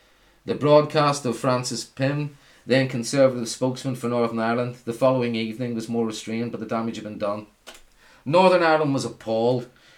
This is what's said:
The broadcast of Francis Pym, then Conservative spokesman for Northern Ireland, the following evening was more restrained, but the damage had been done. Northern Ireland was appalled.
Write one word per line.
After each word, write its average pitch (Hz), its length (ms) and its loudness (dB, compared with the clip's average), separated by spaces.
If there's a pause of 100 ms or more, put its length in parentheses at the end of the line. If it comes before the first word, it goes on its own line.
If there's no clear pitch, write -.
(460)
The 95 80 -4
broadcast 147 720 4
of 113 120 -2
Francis 123 460 -2
Pym, 143 540 -4 (300)
then 131 200 2
Conservative 123 640 2
spokesman 131 460 -4
for 120 140 -6
Northern 117 280 0
Ireland, 120 380 -2 (100)
the 117 80 -6
following 127 400 2
evening 113 400 -6
was 113 160 -6
more 117 160 0
restrained, 113 460 -6
but 113 80 -10
the 110 80 -10
damage 113 300 -4
had 104 80 -10
been 107 120 -12
done. 104 300 -6 (800)
Northern 180 360 6
Ireland 156 320 4
was 117 120 -2
appalled. 117 640 -2 (300)